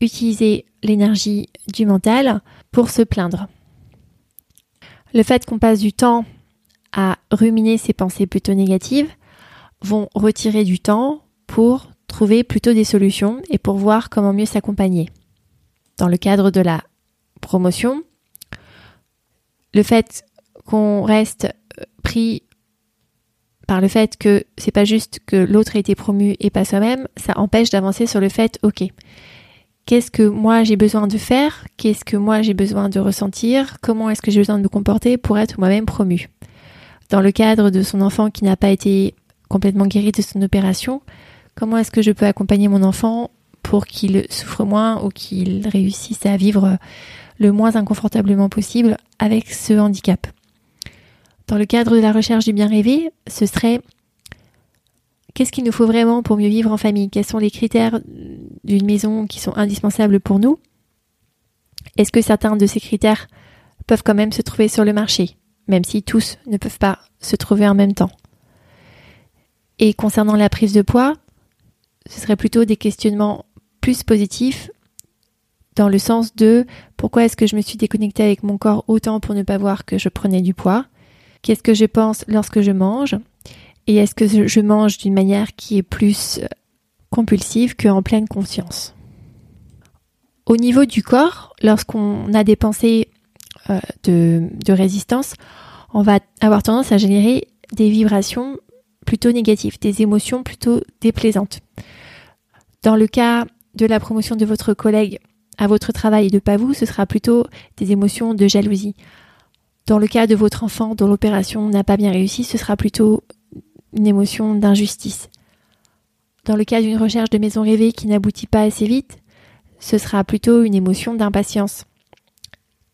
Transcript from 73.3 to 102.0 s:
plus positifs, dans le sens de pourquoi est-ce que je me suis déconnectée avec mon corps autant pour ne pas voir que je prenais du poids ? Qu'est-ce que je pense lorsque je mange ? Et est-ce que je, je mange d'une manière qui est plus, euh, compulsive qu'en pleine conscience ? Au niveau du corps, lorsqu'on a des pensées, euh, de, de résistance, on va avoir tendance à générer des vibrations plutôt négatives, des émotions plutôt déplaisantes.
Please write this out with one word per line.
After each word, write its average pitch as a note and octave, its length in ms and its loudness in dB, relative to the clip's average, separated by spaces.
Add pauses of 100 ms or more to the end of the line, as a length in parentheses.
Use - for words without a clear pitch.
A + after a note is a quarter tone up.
plus B3+ 220 0
positifs, A3+ 680 -2 (1040)
dans G3+ 140 4
le G3 100 2
sens A3+ 360 -2
de A#3 300 4 (300)
pourquoi - 300 0
est-ce A3+ 120 -2
que G#3+ 80 2
je G#3+ 100 -2
me G#3 60 -2
suis - 160 -8
déconnectée G#3 460 -2
avec G#3 180 2
mon G3+ 160 -4
corps G#3+ 300 0
autant A3 320 -2
pour G#3 160 -6
ne G3+ 80 -4
pas G3 160 -2
voir G3 260 -4
que F#3+ 140 -4
je F#3 100 -4
prenais F#3 320 -2
du F#3 140 0
poids ? G#3 300 -2 (580)
Qu'est-ce A3 180 0
que A3+ 140 4
je G#3+ 100 4
pense A3 420 0
lorsque G#3+ 340 0
je G3+ 100 2
mange ? G3+ 440 -2 (720)
Et G#3 120 4
est-ce G#3 180 2
que A3 120 2
je, G#3+ 200 4
je A3 120 2
mange G#3 380 2
d'une G3 160 -2
manière G3 420 0
qui - 220 -4
est F#3+ 60 0
plus, - 580 -2
euh, - 60 -10 (640)
compulsive A3+ 640 0
qu'en G3 260 2
pleine G#3+ 260 -2
conscience ? - 680 -10 (1500)
Au A#3 100 4
niveau B3 280 4
du A3+ 180 -4
corps, - 580 0
lorsqu'on G#3 720 0
a G#3+ 100 2
des G#3 120 4
pensées, A3+ 540 0 (600)
euh, F#3+ 100 0 (240)
de, E3+ 460 2 (160)
de G3 80 2
résistance, F#3+ 640 -2 (580)
on G#3+ 80 2
va G3+ 180 4 (220)
avoir G#3 220 4
tendance A#3+ 280 0
à G3+ 60 4
générer G#3 500 2 (260)
des G#3+ 160 2
vibrations G#3+ 680 0 (480)
plutôt A#3+ 260 0
négatives, G#3+ 480 0
des G#3 220 -2
émotions G#3+ 420 -2
plutôt - 380 -2 (180)
déplaisantes. G#3+ 600 -2 (1200)